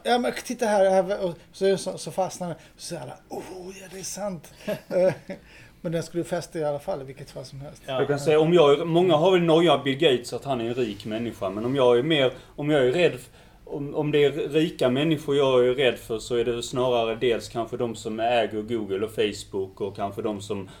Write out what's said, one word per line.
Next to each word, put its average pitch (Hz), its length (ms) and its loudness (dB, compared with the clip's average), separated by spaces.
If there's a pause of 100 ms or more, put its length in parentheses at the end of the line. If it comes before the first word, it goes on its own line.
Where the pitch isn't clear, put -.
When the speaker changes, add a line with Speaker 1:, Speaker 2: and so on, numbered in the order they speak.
Speaker 1:
ja, 240 160 2
men 247 140 -2 (120)
titta 240 220 -4
här, 196 240 4
här, 190 340 2
och 170 100 -4 (180)
så, 190 240 2
så, 185 220 -8
så - 120 -10
fastnar 180 380 -4
den. 156 80 -8 (200)
Så - 100 -16
säger 160 160 -10
alla, 135 160 -14 (100)
"Oh, 190 140 -10 (380)
ja, 190 120 -18
det 190 60 -14
är 185 40 -12
sant." 185 560 -10
Speaker 2:
<laughs> - 60 -20 (240)
Speaker 1:
Eh, 185 240 2 (680)
men 170 120 -6
den 165 100 -2
skulle 170 220 -6
fästa 175 340 -6
i 151 60 -2
alla 143 140 -2
fall, 165 220 -6
i 135 40 -12
vilket 135 260 -16
fall 139 140 -14
som 135 160 -16
helst. 147 260 -16
Speaker 2:
Ja. 131 120 -4
Speaker 3:
Jag 135 100 2
kan 143 120 2
säga, 156 200 4
om 165 140 4
jag, 151 320 6
många 170 300 4
har 170 160 4
väl 180 100 4
nojat 160 420 4
Bill 135 140 -2
Gates 127 340 2
att 117 120 -8
han 135 160 -2
är 113 40 -2
en 117 100 -4
rik 110 300 -4
människa, 110 460 -6
men 107 140 -6
om 131 120 -2
jag 123 220 6
är 127 40 2
mer, 143 300 2 (240)
om 147 140 -4
jag 139 160 4
är 127 60 2
rädd 165 220 2
f-, - 160 -16 (340)
om, 143 300 -10
om 151 160 -2
det 147 140 6
är 139 80 6
rika 151 580 0
människor 143 460 0
jag 131 320 4
är 127 60 2
rädd 123 240 2
för, 110 200 -8
så 120 160 -6
är 117 100 2
det 117 180 -2
snarare 120 520 0
dels 113 340 0
kanske 117 280 -6
de 117 200 -4
som 110 240 -8
äger 110 420 0
Google 107 440 -4
och 107 60 -12
Facebook 101 680 -4
och 98 160 -6
kanske 104 260 -6
de 107 180 -4
som, 98 280 -8 (120)